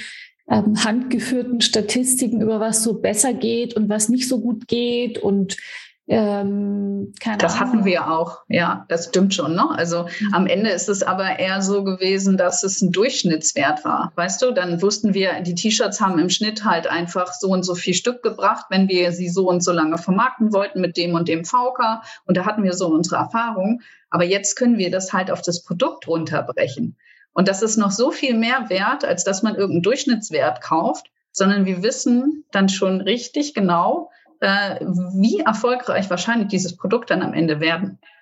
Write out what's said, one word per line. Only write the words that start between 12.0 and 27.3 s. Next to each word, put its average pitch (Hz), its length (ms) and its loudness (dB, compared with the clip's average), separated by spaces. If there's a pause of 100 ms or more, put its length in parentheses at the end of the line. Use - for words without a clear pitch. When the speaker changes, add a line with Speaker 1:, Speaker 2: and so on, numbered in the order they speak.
Speaker 2:
dass 185 280 0
es 196 180 -2
ein 180 80 4
Durchschnittswert 160 920 0
war, 156 320 -2
weißt 185 260 -2
du? 254 80 4
Dann 180 320 0
wussten 202 320 2
wir, 190 280 0
die 175 120 -2
T-Shirts 214 460 0
haben 185 180 2
im 180 100 4
Schnitt 214 360 -2
halt 180 240 0
einfach 175 440 -2
so 190 180 -2
und 185 120 2
so 180 140 -2
viel 185 180 -2
Stück - 300 -2
gebracht, 208 460 0
wenn 190 180 4
wir 175 240 2
sie 180 160 -4
so 180 200 2
und 175 140 2
so 185 80 2
lange 165 280 0
vermarkten 214 540 0
wollten 202 280 0
mit 175 160 -2
dem 175 180 0
und 170 140 0
dem 165 160 -2
V 254 300 0
K. 226 280 -2 (240)
Und 180 100 2
da 180 80 0
hatten 214 200 0
wir 185 80 2
so 175 160 -2
unsere 160 260 2
Erfahrung. 226 680 -2 (300)
Aber 175 140 0
jetzt 196 320 0
können 240 220 4
wir 180 120 0
das 190 220 -4
halt 190 180 0
auf - 120 -4
das 175 200 -4
Produkt 196 460 -4
runterbrechen. - 880 -2 (360)